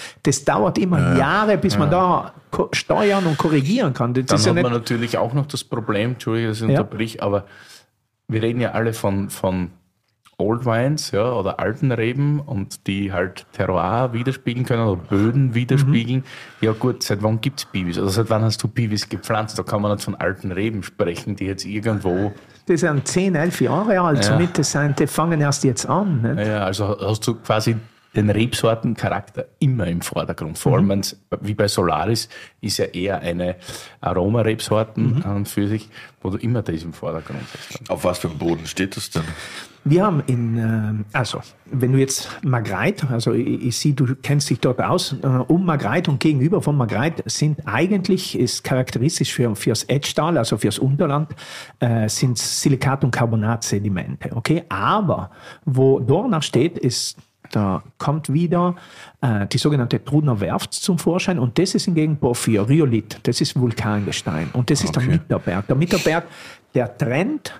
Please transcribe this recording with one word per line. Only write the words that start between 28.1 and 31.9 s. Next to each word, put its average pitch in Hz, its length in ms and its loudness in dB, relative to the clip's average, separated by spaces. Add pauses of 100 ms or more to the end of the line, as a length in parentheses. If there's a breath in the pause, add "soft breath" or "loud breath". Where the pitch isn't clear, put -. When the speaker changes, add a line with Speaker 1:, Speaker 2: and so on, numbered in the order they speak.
Speaker 3:
den 107 140 4
Rebsortencharakter 113 1160 0 (140)
immer 123 280 2
im 85 140 -2
Vordergrund. 80 560 -6
Vor - 180 2
allem, 98 100 4
Speaker 1:
Mhm. 98 40 4
Speaker 3:
wenn's, 98 300 -2 (220)
wie 104 120 -4
bei 104 140 2
Solaris, 92 640 0 (320 loud breath)